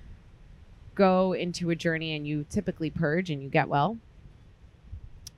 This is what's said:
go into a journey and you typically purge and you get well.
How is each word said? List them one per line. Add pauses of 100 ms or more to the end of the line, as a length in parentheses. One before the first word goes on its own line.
(960)
go
into
a
journey
and
you
typically
purge
and
you
get
well. (1400)